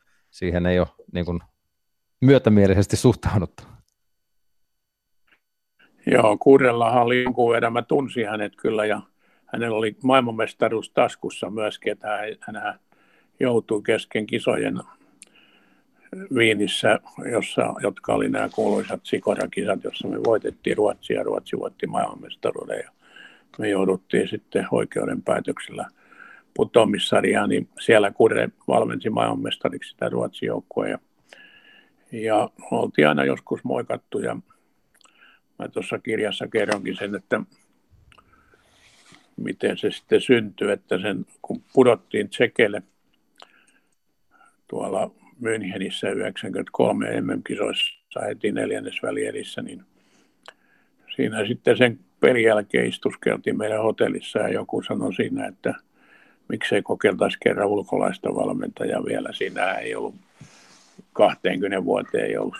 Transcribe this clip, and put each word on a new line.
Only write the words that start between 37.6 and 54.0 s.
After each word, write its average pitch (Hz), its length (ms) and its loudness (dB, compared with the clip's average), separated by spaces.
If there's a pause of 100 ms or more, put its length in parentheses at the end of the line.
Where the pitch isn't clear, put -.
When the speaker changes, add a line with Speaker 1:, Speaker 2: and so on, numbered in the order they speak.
Speaker 2:
miten - 400 -4
se 104 120 -2
sitten - 300 0
syntyi, 110 500 2
että - 280 -2
sen, 95 280 -4 (160)
kun - 200 -10 (100)
pudottiin 113 560 4
Tsekeille 104 540 0 (1900)
tuolla 98 420 -4 (300)
Münchenissä 98 760 -4
yhdeksänkymmentäkolme 104 1040 -2
M - 40 -4
M-kisoissa - 1040 -6
heti 107 240 -4
neljännesvälierissä, 107 1120 -6
niin - 200 -14 (1300)
siinä 110 300 -2
sitten 120 300 2
sen 120 220 2 (220)
pelin 127 240 4
jälkeen 107 420 2
istuskeltiin - 720 -4
meidän 107 240 -2
hotellissa, 107 560 -2